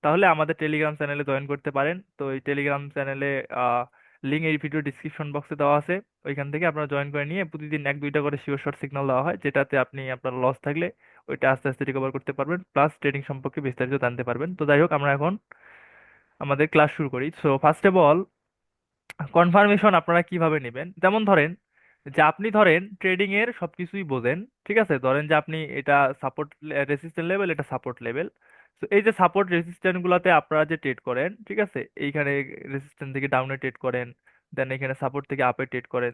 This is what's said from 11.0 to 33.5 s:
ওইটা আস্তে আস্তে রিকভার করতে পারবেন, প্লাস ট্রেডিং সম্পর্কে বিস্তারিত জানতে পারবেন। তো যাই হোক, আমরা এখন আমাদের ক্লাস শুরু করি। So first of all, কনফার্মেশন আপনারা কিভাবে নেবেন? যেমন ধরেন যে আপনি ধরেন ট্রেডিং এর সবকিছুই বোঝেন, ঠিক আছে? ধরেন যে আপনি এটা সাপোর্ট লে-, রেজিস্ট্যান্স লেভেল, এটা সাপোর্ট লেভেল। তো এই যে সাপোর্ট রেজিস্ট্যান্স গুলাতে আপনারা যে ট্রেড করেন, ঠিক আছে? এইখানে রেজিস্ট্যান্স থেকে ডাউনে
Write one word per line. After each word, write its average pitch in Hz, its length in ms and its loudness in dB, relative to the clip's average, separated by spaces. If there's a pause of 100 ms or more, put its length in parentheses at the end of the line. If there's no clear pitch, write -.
ওইটা 135 240 2
আস্তে 135 180 0
আস্তে 131 160 -4
রিকভার 135 260 -2
করতে 139 220 -8
পারবেন, 151 260 -4 (140)
প্লাস 147 260 4
ট্রেডিং 143 220 -2
সম্পর্কে 135 400 -8
বিস্তারিত 131 400 -2
জানতে 123 220 -2
পারবেন। 131 320 -4
তো 151 100 -2
যাই 143 160 6
হোক, 170 100 4
আমরা 143 220 2
এখন 160 240 0 (1040)
আমাদের 143 280 0
ক্লাস 151 240 4
শুরু 143 180 -4
করি। 127 220 -4 (100)
So 156 60 0 (160)
first 156 280 4
of 185 40 0 (100)
all, 151 120 8 (1120)
কনফার্মেশন 202 640 6
আপনারা 170 280 4
কিভাবে 165 380 0
নেবেন? 131 380 -8
যেমন 208 280 2
ধরেন 175 300 4 (500)
যে 143 160 0
আপনি 190 300 2
ধরেন 196 440 4
ট্রেডিং 190 380 -2
এর 226 260 -2
সবকিছুই 180 440 -8
বোঝেন, 139 420 -2 (200)
ঠিক 208 120 0
আছে? 170 220 2
ধরেন 135 280 0
যে 156 80 4
আপনি 156 280 -2
এটা 139 580 2
সাপোর্ট 143 280 -6 (140)
লে-, 143 220 -2
রেজিস্ট্যান্স 165 460 -6
লেভেল, 196 200 0
এটা 156 120 -4
সাপোর্ট 127 400 -8
লেভেল। 123 240 -4 (520)
তো - 120 -8
এই 202 100 4
যে 220 100 2
সাপোর্ট 190 380 2
রেজিস্ট্যান্স 175 520 -2
গুলাতে 180 300 4
আপনারা 156 340 4
যে 156 120 -4
ট্রেড 127 220 -4
করেন, 143 360 -4 (120)
ঠিক 208 120 -4
আছে? 208 260 -4 (100)
এইখানে 143 480 -2
রেজিস্ট্যান্স 135 720 -12
থেকে 135 140 -4
ডাউনে 135 300 0